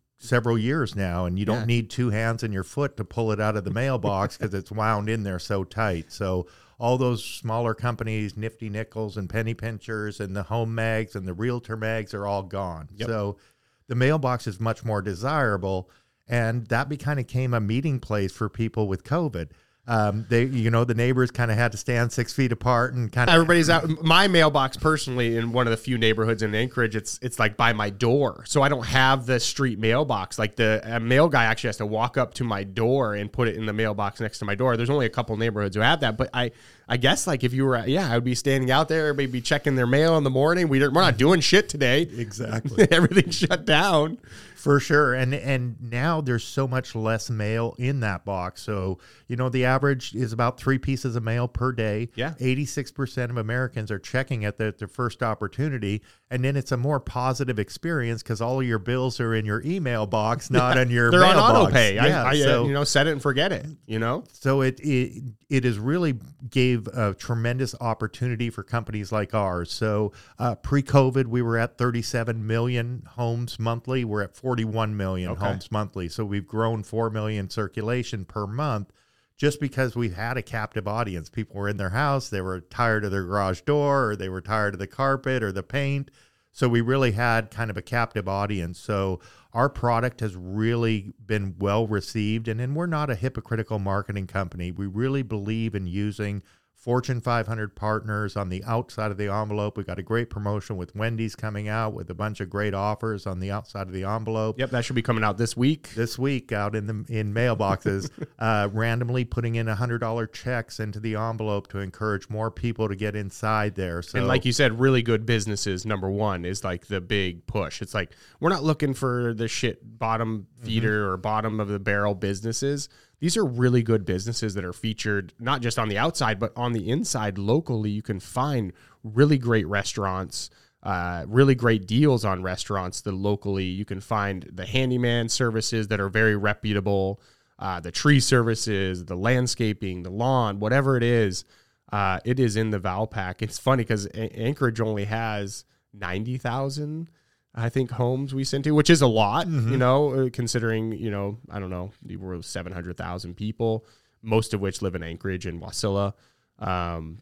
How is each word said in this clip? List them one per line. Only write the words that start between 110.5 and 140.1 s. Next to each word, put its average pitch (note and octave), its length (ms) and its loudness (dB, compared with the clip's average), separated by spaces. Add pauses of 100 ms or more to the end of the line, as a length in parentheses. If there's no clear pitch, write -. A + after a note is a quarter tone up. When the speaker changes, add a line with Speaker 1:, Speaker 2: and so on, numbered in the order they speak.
Speaker 1:
into G#2+ 220 -6
the A2 140 -2
envelope A2 540 -2
to G2 100 -6
encourage G2+ 500 -4
more A2 220 -4
people A2+ 360 -2
to G2+ 80 -2
get G#2 220 -2
inside G#2 580 -2
there. F2 260 -4
So - 180 -4
Speaker 2:
And B2 80 2
like C3 180 2
you B2 80 2
said, A#2 260 4
really C3 220 6
good A2+ 240 2
businesses, G#2 600 0
number F#2+ 240 -2
one, G2 360 -2
is, F#2+ 180 -6
like, F2+ 220 -6
the F#2+ 160 -4
big F2+ 460 -2
push. F2+ 340 -4
It's - 140 -8
like, F#2 160 -4 (280)
we're D#3 100 2
not D3 140 -2
looking D3 300 2
for B2 400 -2
the A2+ 160 -4
shit - 320 -2 (180)
bottom A2+ 460 -2 (120)
Speaker 1:
Mm-hmm. A#2+ 80 -16
Speaker 2:
feeder G#2+ 460 2
or F#2 60 -2
bottom G#2+ 420 -2
of G2+ 80 -2
the G2+ 100 -4
barrel G2+ 380 0
businesses. A2 760 -4 (300)
These F3 180 0
are G#3 80 2
really B2 380 4
good A2 220 2
businesses G2+ 500 -2
that F#2+ 100 -6
are F2+ 80 -8
featured G#2 680 -4
not B2+ 220 -2
just A#2 160 -2
on A2+ 100 0
the G#2 120 -2
outside, A#2 400 0
but A2 160 -2
on A#2+ 180 -2
the G#2 160 -2
inside A2 480 -2
locally. G#2+ 540 0
You G#2 100 -4
can F#2+ 180 -6
find B2 540 -2 (300)
really C3 340 4
great A2+ 300 0
restaurants, F#2+ 800 -4 (320)
uh, F2 460 -4
really C3 260 8
great A#2 320 2
deals A#2+ 400 4
on F#2 160 0
restaurants. F#2 600 -4
The G#2 100 -6
locally, G2 540 -2
you F#2+ 200 -4
can G2 160 -10
find G2+ 500 -4
the F2+ 140 -12
handyman B2 640 0
services A2+ 600 -2
that G#2+ 100 0
are G2 100 -2
very A2 260 2
reputable, G2+ 880 0 (380)
uh, F#2 200 -6
the E2+ 120 -10
tree D3 280 6
services, G#2+ 880 2
the F2 100 -8
landscaping, G#2+ 840 0
the F2+ 100 -10